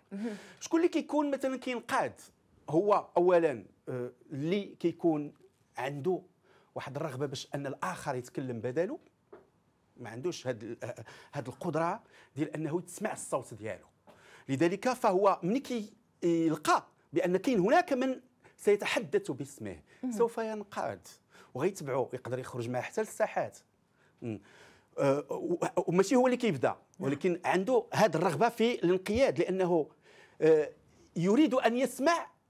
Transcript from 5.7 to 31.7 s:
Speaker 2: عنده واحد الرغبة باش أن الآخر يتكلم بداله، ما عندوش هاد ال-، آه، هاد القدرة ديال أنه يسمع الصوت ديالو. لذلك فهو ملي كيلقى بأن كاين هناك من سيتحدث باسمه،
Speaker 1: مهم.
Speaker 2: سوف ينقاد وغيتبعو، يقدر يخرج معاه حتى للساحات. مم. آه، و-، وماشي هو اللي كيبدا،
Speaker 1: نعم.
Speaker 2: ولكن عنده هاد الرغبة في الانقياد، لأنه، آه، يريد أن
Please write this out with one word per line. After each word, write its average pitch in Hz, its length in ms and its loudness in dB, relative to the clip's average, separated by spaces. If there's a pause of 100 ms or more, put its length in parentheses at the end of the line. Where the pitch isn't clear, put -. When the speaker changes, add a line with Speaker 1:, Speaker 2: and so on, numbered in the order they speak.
Speaker 2:
عنده 143 460 -4 (520)
واحد 127 220 -10
الرغبة 143 300 -6
باش 135 280 -10
أن 143 120 -6
الآخر 156 480 -6
يتكلم 127 460 -8
بداله، 160 380 -2 (1000)
ما 117 140 -14
عندوش 135 360 -8
هاد 120 160 -4
ال-، 117 220 -12
آه، 117 200 -10 (300)
هاد 131 140 -8
القدرة 170 540 -4 (340)
ديال 151 180 -4
أنه 156 320 -4
يسمع - 260 -6
الصوت - 420 -8
ديالو. 104 300 -10 (640)
لذلك 170 440 2
فهو 196 500 2
ملي 226 480 -4 (300)
كيلقى 165 640 2 (260)
بأن 175 240 0
كاين 208 240 0
هناك 302 320 4
من 262 280 0 (360)
سيتحدث 202 760 0
باسمه، 117 500 -10 (220)
Speaker 1:
مهم. 262 100 -6
Speaker 2:
سوف 226 260 0
ينقاد 208 680 -8 (480)
وغيتبعو، 139 580 -2
يقدر 123 260 -6
يخرج 120 320 -6
معاه 123 120 -2
حتى - 180 -6
للساحات. - 580 -4 (640)
مم. 110 180 -6 (580)
آه، 143 320 2
و-، - 360 -2 (100)
وماشي 190 400 2
هو 254 100 6
اللي 247 100 2
كيبدا، 180 320 0
Speaker 1:
نعم. 101 100 -4 (220)
Speaker 2:
ولكن 143 440 0
عنده 196 400 2 (100)
هاد 156 220 4
الرغبة 170 320 2
في 226 260 2
الانقياد، 185 640 2
لأنه، 175 480 2 (540)
آه، 156 300 6 (460)
يريد 214 380 4
أن 240 220 2